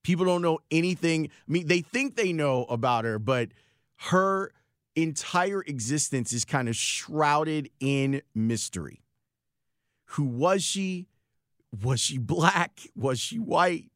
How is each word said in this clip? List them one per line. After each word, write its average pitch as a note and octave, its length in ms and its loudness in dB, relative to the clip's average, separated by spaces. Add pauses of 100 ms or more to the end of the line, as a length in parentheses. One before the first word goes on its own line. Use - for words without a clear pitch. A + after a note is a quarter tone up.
People F3 200 2
don't F3+ 180 2
know E3 180 2 (120)
anything. E3 540 2
I - 260 -12
mean, E3 160 0
they F3 140 4
think C4 340 -4
they G3+ 160 0
know C#3+ 380 0
about A#2+ 340 0
her, A2 160 -2
but A#2 300 0 (480)
her F#3+ 560 0 (420)
entire F3+ 680 0
existence C3+ 680 -2
is A#2+ 140 -2
kind B2+ 240 0
of A2+ 80 -2
shrouded D3+ 920 0 (120)
in C3+ 400 0 (120)
mystery. A2 680 -2 (1080)
Who D3 120 -2
was D3+ 400 2
she? F#3 440 -4 (760)
Was B2 160 0
she C3 200 -2
black? E3+ 600 2 (160)
Was C3 240 -2
she - 180 -6
white? F3+ 580 0